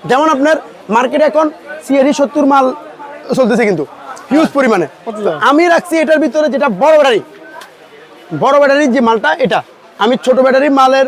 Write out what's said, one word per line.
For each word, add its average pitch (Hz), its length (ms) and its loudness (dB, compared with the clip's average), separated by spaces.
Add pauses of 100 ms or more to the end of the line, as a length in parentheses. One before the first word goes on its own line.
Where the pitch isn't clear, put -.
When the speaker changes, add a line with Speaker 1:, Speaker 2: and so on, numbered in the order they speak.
Speaker 1:
যেমন 269 240 0
আপনার 302 260 2 (340)
মার্কেটে 254 340 0
এখন 302 260 0 (340)
সিআরই 269 300 0
সত্তর 285 320 0
মাল 269 280 2 (640)
চলতেছে 208 300 2
কিন্তু 160 200 -2 (460)
হিউজ 302 220 2
পরিমাণে। 226 340 0 (160)
Speaker 2:
প্রচুর। 214 240 -8 (140)
Speaker 1:
আমি 294 260 2
রাখছি 330 300 0
এটার 311 220 0
ভিতরে 302 300 -2
যেটা 269 200 -2
বড় 240 240 2
ব্যাটারি, 262 260 2 (1200)
বড় 269 200 2
ব্যাটারির 285 340 2
যে 277 60 0
মালটা 226 340 0
এটা, 202 300 -2 (340)
আমি 247 180 0 (100)
ছোট 254 140 2
ব্যাটারি 262 300 2
মালের 269 380 2